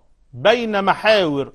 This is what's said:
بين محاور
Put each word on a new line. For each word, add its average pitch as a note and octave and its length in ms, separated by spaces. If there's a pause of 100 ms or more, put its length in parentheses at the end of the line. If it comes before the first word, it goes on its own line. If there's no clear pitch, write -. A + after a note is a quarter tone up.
(320)
بين G#3 520
محاور F3 720